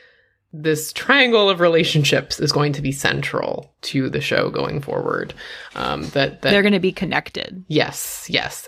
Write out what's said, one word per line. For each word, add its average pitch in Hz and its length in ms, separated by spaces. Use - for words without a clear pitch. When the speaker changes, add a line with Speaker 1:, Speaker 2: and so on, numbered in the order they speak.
Speaker 1:
this 156 420
triangle 233 560
of 180 100
relationships 160 800
is 147 100
going 147 220
to 143 100
be 135 100
central - 880
to 131 260
the 139 140
show - 280
going - 300
forward. 50 540
Um, 65 340
that, 139 320
that 131 100
Speaker 2:
They're 202 120
gonna 202 180
be 180 120
connected. - 760
Speaker 1:
Yes, - 600
yes. - 400